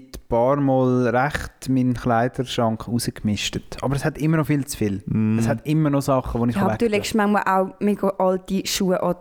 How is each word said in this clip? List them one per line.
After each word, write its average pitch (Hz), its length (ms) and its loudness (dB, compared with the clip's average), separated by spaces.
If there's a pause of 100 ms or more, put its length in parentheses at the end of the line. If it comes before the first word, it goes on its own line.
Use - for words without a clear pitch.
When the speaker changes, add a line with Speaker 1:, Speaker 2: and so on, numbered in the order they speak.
(160)
Speaker 1:
ein - 140 -18
paar 120 260 4
Mal 127 520 2
recht 127 600 -2
meinen 127 240 2
Kleiderschrank 117 960 0
rausgemistet. - 960 -4
Aber 135 140 0
es 135 100 -4
hat 147 100 -4
immer 160 220 0
noch 147 80 0
viel 143 200 0
zu - 120 -10
viel. 98 260 -2
Speaker 2:
Mm. 110 340 0
Speaker 1:
Es 113 80 0
hat 113 200 -2
immer 151 240 2
noch 139 100 2
Sachen, 131 420 0
die 240 80 2
ich 208 60 0
Speaker 3:
Ja, 196 60 2
aber - 140 2
du 233 100 0
Speaker 1:
wegtue. - 20 2
Speaker 3:
legst 208 260 -2
manchmal 208 300 2
auch 190 360 0
mega 202 280 0 (100)
alte 185 480 0
Schuhe 180 360 0
an, 175 180 0